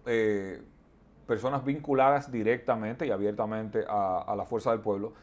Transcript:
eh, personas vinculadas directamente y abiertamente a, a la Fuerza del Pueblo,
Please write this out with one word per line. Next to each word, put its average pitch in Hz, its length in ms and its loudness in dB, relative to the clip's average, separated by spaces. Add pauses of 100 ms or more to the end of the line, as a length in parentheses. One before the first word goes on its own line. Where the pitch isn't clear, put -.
eh, 101 560 0 (640)
personas 123 380 0
vinculadas 139 680 2
directamente 117 760 0
y 123 40 0
abiertamente 107 800 -2
a, 95 320 0
a 104 160 -4
la 98 80 -4
Fuerza 117 260 -2
del 113 100 2
Pueblo, 104 320 -2 (100)